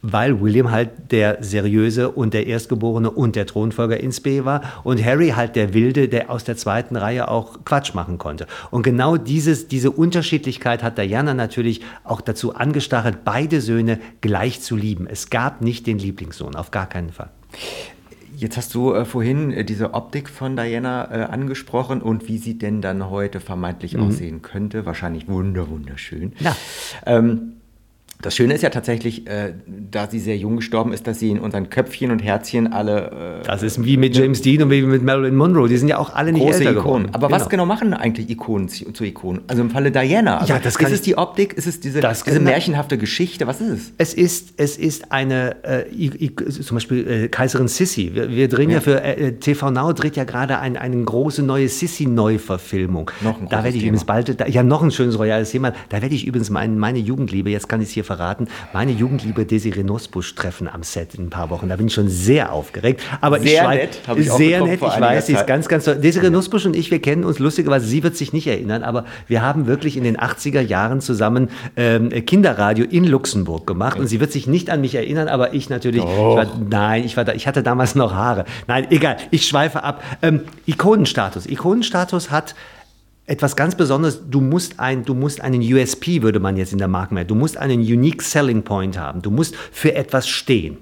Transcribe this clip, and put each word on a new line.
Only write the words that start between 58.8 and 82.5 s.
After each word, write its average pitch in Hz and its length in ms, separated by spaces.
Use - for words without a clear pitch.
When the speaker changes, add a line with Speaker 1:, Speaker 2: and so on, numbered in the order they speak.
Speaker 1:
Jugendliebe 113 540
Desiree 101 380
Nussbusch 98 500
treffen 87 340
am 85 140
Set 82 320
in 92 120
ein 85 40
paar 85 200
Wochen. 90 180
Da 92 80
bin 107 100
ich 107 80
schon 104 140
sehr 95 440
aufgeregt. 101 480
Aber 147 180
ich 123 120
Speaker 2:
Sehr 156 120
Speaker 1:
schwei-, 131 140
Speaker 2:
nett, 139 300
hab 120 120
ich 147 120
auch 120 60
Speaker 1:
sehr 160 220
Speaker 2:
bekommen 180 140
Speaker 1:
nett, 175 80
Speaker 2:
vor 127 80
Speaker 1:
ich 92 60
Speaker 2:
einiger 117 180
Speaker 1:
weiß, 151 140
sie 156 60
ist 113 60
Speaker 2:
Zeit. 101 80
Speaker 1:
ganz, 143 220
ganz 160 160
toll. 147 120
Desiree 165 300
Speaker 2:
Ja. 180 40
Speaker 1:
Nussbusch 185 360
und 165 100
ich, 165 140
wir 165 100
kennen 151 240
uns 170 140
lustigerweise, 139 480
sie 135 160
wird 170 140
sich - 160
nicht 156 140
erinnern, 113 360
aber 117 220
wir 113 160
haben 139 240
wirklich 143 300
in 127 80
den 113 140
achtziger - 420
Jahren 113 400
zusammen, 120 480
ähm, 117 340
Kinderradio 120 720
in 175 200
Luxemburg 101 640
gemacht 104 300
und 135 80
Speaker 2:
Ja. 120 40
Speaker 1:
sie 110 120
wird 117 120
sich 120 140
nicht 175 240
an 156 100
mich 135 140
erinnern, 147 340
aber 123 260
ich 139 160
natürlich, 117 320
Speaker 2:
Doch. 101 280
Speaker 1:
ich 113 60
war, 113 320
nein, 107 360
ich 113 120
war 120 80
da, - 80
ich - 140
hatte 135 160
damals 123 320
noch 117 200
Haare. 98 300
Nein, 131 240
egal, 151 260
ich 160 160
schweife 151 380
ab. 143 180
Ähm, 160 200
Ikonenstatus. 151 800
Ikonenstatus 180 840
hat 151 240